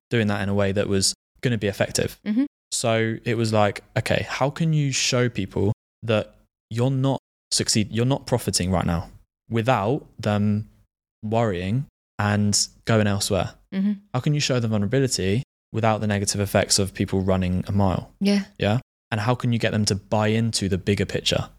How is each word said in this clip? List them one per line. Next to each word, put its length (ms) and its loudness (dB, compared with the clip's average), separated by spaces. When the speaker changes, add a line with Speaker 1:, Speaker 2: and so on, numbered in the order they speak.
Speaker 1:
doing 200 0
that 120 -2
in 80 -2
a 60 -2
way 180 2
that 160 0
was 240 0
gonna 160 0
be 80 -2
effective. 500 -2
Speaker 2:
Mm-hmm. 200 0
Speaker 1:
So 520 0
it 120 -2
was 160 0
like, 300 2
"Okay, 280 0
how 220 -2
can 240 0
you 180 2
show 380 0
people 460 -2
that 320 -2
you're 200 0
not 280 0
succeed-, 420 0
you're 140 0
not 200 0
profiting 440 0
right 160 2
now 240 -2
without 560 0
them 520 0
worrying 640 -2
and 500 2
going 200 4
elsewhere? 440 0
Speaker 2:
Mm-hmm. 180 0
Speaker 1:
How 60 -2
can 140 0
you 60 0
show 200 0
them 100 -2
vulnerability 720 0
without 280 2
the 60 -2
negative 340 0
effects 380 2
of 160 -2
people 260 0
running 460 0
a 60 -6
mile?" 480 0
Speaker 2:
Yeah. 240 2
Speaker 1:
Yeah. 220 2
And 100 -2
how 140 0
can 180 -2
you 60 0
get 140 0
them 140 2
to 80 0
buy 340 0
into 400 0
the 100 0
bigger 280 0
picture? 420 -2